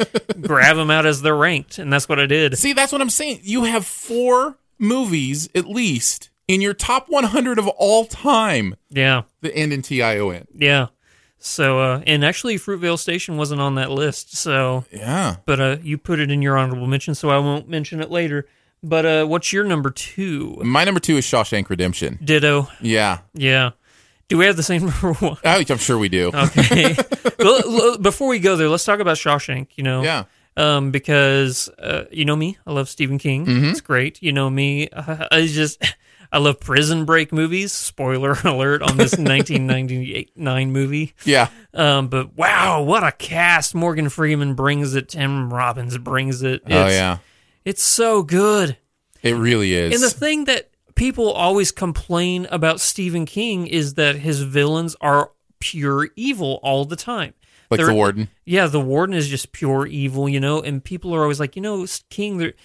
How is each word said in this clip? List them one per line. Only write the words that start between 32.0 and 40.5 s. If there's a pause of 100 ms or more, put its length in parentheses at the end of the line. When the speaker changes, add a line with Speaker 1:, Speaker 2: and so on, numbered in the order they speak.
Speaker 2:
you
know
me, (100)
I
love
Stephen
King.
Speaker 1:
Mm-hmm.
Speaker 2:
It's
great.
You
know
me,
uh,
I
just, (240)
<laughs>
I
love
Prison
Break
movies.
Spoiler
<laughs>
alert
on
this
Speaker 1:
<laughs>
Speaker 2:
nineteen
ninety-nine